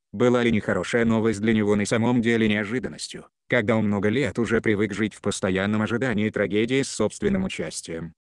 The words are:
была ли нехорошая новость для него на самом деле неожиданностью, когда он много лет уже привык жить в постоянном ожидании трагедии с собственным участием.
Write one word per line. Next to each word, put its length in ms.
была 300
ли 80
нехорошая 520
новость 380
для 120
него 220
на 100
самом 360
деле 260
неожиданностью, 760
когда 260
он 120
много 220
лет 300
уже 220
привык 320
жить 200
в 80
постоянном 600
ожидании 480
трагедии 520
с 80
собственным 540
участием. 680